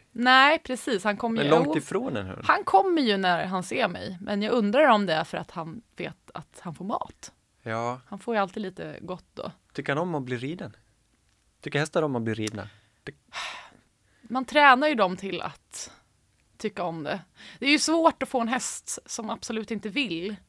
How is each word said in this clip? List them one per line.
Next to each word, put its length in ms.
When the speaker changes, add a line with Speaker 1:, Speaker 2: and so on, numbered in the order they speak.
Speaker 1:
Nej, 520
precis. 400
Han 120
kommer 200
Speaker 2:
Men 80
Speaker 1:
ju, 60
Speaker 2:
långt 200
Speaker 1:
jo, 80
Speaker 2:
ifrån 380
en 100
hund. 180
Speaker 1:
han 200
kommer 380
ju 140
när 300
han 160
ser 260
mig, 320
men 220
jag 100
undrar 360
om 180
det 80
är 100
för 140
att 120
han 320
vet 380
att 280
han 120
får 100
mat. 480
Speaker 2:
Ja. 440
Speaker 1:
Han 120
får 160
ju 60
alltid 220
lite 380
gott 340
då. 180
Speaker 2:
Tycker 240
han 60
om 120
att 80
bli 140
riden? 400
Tycker 180
hästar 240
om 140
att 60
bli 120
ridna? 340
Det 80
Speaker 1:
Man 220
tränar 440
ju 60
dem 220
till 260
att 480
tycka 280
om 180
det. 180
Det 80
är 40
ju 80
svårt 440
att 60
få 120
en 80
häst 580
som 240
absolut 400
inte 180
vill 480